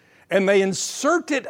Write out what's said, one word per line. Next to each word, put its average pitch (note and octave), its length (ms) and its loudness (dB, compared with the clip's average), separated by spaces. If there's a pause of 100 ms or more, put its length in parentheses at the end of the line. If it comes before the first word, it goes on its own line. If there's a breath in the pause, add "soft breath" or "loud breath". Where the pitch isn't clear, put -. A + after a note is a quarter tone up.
(300 soft breath)
and F#3+ 180 2
they G3 140 4
insert C#4 680 -2
it C#4 200 -4